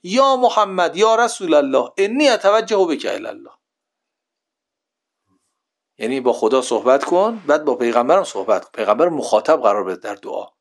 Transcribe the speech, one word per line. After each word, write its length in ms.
یا 340
محمد، 600
یا 180
رسول 400
الله، 420
انی 320
اتوجه 640
بک 200
الی 160
الله. 240
یعنی 220
با 120
خدا 300
صحبت 420
کن، 420
بعد 180
با 100
پیغمبرم 500
صحبت 400
کن، 80
پیغمبر 360
مخاطب 540
قرار 220
بده 160
در 140
دعا. 320